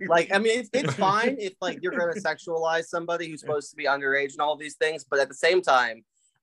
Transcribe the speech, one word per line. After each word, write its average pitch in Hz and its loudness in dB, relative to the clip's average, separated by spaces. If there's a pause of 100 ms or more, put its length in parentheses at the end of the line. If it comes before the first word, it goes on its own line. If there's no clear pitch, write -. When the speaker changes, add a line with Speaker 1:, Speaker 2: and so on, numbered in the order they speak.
Speaker 1:
<laughs> 190 -8
Speaker 2:
Like, 170 2
I 196 2
mean, 226 0
it's, - -10
it's 196 0
fine 214 2
if, 196 -8
like, 165 -4
you're 180 -2
gonna 170 0
Speaker 1:
<laughs> - -6
Speaker 2:
sexualize 165 -2
somebody 170 -4
who's 151 -12
supposed 147 -4
to - -20
be 147 -8
underage 139 0
and 139 -10
all 147 0
these 147 -14
things, 156 0
but 143 0
at 135 4
the 135 -16
same 180 4
time, 120 2 (400)